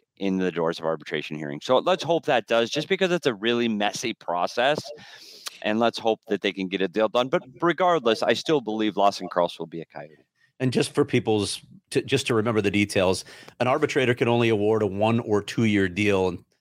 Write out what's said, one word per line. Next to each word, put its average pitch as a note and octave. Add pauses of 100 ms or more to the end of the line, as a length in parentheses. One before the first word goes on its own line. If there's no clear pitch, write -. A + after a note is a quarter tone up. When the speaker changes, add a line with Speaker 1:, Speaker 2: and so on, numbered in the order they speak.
(180)
Speaker 1:
in F#2+
the F#2
doors E2
of E2
arbitration D#2
hearing. D2
So B2+
let's F3+
hope D#3
that B2
does, A#2
just -
because F#3+
it's F3
a C3
really A#2
messy G#2
process, F#2+ (840)
and G#2+
let's A#2
hope A2
that G2+
they G2+
can F#2+
get F2+
a F#2+
deal G#2+
done. B2
But F3 (200)
regardless, E3
I A#2
still D3
believe G#2+
Lawson G2
Crouse F2
will E2+
be E2
a D#2
Coyote. D2+ (360)
Speaker 2:
And C3
just -
for C#3+
people's, G#2+ (300)
to, -
just C3+
to A#2+
remember A2
the G2+
details, G2 (340)
an B2
arbitrator C#3
can A#2+
only A#2+
award G#2+
a G#2
one G#2+
or G#2
two -
year G2+
deal. F#2+
And F2 (180)